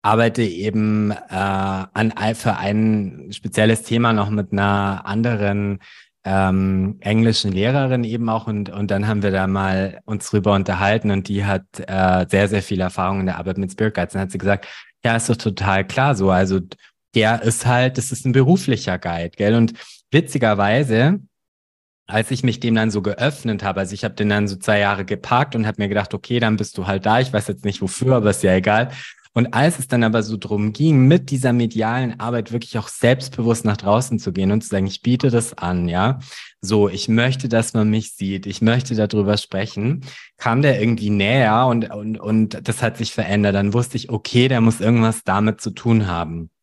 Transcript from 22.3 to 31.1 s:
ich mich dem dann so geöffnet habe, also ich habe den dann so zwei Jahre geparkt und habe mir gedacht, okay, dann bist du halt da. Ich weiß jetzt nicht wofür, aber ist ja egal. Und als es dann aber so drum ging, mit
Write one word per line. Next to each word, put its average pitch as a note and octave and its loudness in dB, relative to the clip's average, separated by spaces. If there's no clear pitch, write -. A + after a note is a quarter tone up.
ich B2+ -2
mich A#2+ 0
dem A#2 0
dann A2 2
so G2+ -2
geöffnet A2 -4
habe, F#2+ -2
also G2 -6
ich G2 -8
habe G#2 -6
den G#2 -2
dann G#2 2
so F#2+ -6
zwei G#2 0
Jahre G2+ 0
geparkt B2 -2
und A2 0
habe G#2+ -4
mir G2+ 0
gedacht, G2+ -2
okay, A#2+ -2
dann A2 2
bist G#2 -6
du F2+ -4
halt G2 -2
da. A2+ 4
Ich C3 -2
weiß G#2 -2
jetzt G2 -8
nicht G2 -4
wofür, B2+ 0
aber G#2 4
ist - -2
ja F#2 4
egal. G#2+ 2
Und A#2+ 0
als D3+ 2
es C3 -8
dann A#2+ 0
aber A2 2
so A2 -6
drum G#2 -2
ging, C#3+ 4
mit E3+ 4